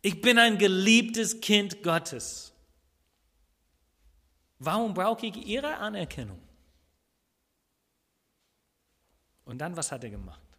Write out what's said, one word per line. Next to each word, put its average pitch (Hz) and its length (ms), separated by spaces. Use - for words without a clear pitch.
Ich 180 180
bin 233 180
ein 226 200
geliebtes 220 800
Kind 202 420
Gottes. 165 680
Warum 196 340
brauche 214 320
ich 220 220
ihre 277 320
Anerkennung?“ 160 640
Und 127 140
dann, 170 180
was - 140
hat 123 120
er 110 60
gemacht? 95 320